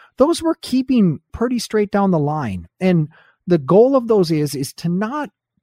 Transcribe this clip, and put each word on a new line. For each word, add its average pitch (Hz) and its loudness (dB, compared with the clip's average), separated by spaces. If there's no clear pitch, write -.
those 311 2
were 330 -2
keeping 247 0
pretty 247 -4
straight 208 -2
down 202 0
the 170 2
line. 135 -4
And 175 2
the 175 2
goal 175 4
of 240 0
those 196 2
is, 147 -2
is 135 -8
to - -6
not 214 -4